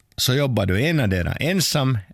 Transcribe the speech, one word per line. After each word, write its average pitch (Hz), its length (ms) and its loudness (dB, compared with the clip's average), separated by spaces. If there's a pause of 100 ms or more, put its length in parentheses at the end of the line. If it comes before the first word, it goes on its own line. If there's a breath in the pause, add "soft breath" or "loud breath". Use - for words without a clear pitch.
(160)
så - 180 0
jobbade 113 400 0
du 101 80 2
ena 151 240 0
där 90 340 0
ensam, 143 580 0 (160)